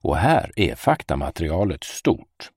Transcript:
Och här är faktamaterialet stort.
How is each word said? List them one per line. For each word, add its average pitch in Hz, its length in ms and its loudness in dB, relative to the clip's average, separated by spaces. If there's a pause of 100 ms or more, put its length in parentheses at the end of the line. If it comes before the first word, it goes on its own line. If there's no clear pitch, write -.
Och 71 140 0
här 123 400 2
är 82 180 2
faktamaterialet 82 1080 -2
stort. - 720 -4